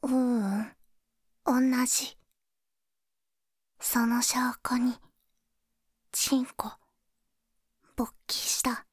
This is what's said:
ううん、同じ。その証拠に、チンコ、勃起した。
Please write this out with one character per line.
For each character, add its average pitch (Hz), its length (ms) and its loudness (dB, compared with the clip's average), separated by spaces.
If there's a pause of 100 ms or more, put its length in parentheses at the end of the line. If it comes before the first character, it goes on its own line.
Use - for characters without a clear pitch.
う 277 60 -4
う 240 520 2
ん、 220 160 -8 (680)
同 254 400 4
じ。 - 320 -2 (1600)
そ 233 260 0
の 240 160 2
証 - 160 0 (240)
拠 - 140 0
に、 247 200 2 (1160)
チ - 260 0
ン 254 80 0
コ、 - 240 -10 (1300)
勃 233 160 -4 (160)
起 - 80 -4
し - 260 -2
た。 247 300 -4